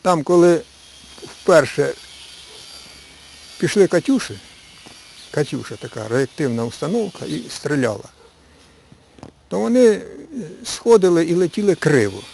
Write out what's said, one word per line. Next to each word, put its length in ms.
там, 220
коли 380
вперше 680
пішли 300
«Катюші», 520
«Катюша» 440
така 320
реактивна 580
установка, 600
і 240
стріляла, 600
то 120
вони 420
сходили 600
і 80
летіли 420
криво 460